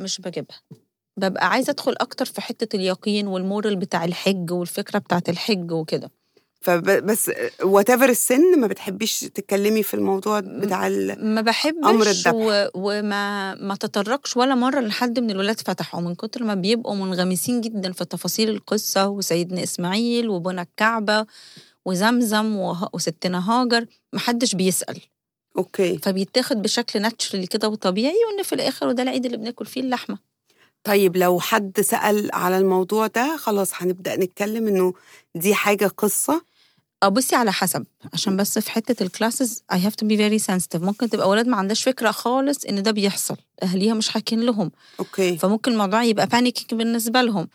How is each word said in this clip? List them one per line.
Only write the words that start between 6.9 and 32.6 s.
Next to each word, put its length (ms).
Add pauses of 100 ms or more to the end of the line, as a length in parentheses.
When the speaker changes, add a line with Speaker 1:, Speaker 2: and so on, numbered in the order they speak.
Speaker 2:
بس 240 (320)
whatever 400
السن، 580
ما 60
بتحبيش 540
تتكلمي 640
في 120
الموضوع 460
Speaker 1:
م-، 200
Speaker 2:
بتاع 260
ال-، 380
Speaker 1:
ما 160
بحبش 460
Speaker 2:
أمر 200
الذبح. 280
Speaker 1:
و-، 400
وما، 800
ما 200
تطرقش 640
ولا 180
مرة 260
لحد 380
من 120
الولاد 300
فتحوا، 400
من 140
كتر 300
ما 100
بيبقوا 400
منغمسين 680
جدا 320
في 120
تفاصيل 460
القصة 580
وسيدنا 540
إسماعيل 680
وبنى 340
الكعبة 640 (580)
وزمزم 720
وه-، 360
وستنا 580
هاجر، 360 (260)
محدش 420
بيسأل. 460 (580)
Speaker 2:
أوكي. 400
Speaker 1:
فبيتاخد 640
بشكل 400
natural 460
كده 200
وطبيعي، 460 (180)
وإن 100
في 120
الآخر 340
وده 140
العيد 220
اللي 120
بناكل 300
فيه 140
اللحمة. 380 (680)
Speaker 2:
طيب، 320
لو 240
حد 400
سأل 520
على 260
الموضوع 480